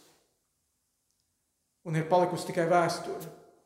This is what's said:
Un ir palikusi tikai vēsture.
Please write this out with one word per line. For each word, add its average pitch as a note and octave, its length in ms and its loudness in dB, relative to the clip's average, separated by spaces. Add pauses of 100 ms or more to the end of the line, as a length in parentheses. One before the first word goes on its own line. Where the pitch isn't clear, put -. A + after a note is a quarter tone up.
(1900)
Un D#3+ 80 -4
ir D#3 160 -2
palikusi F3 400 2
tikai E3 160 0
vēsture. - 640 0 (340)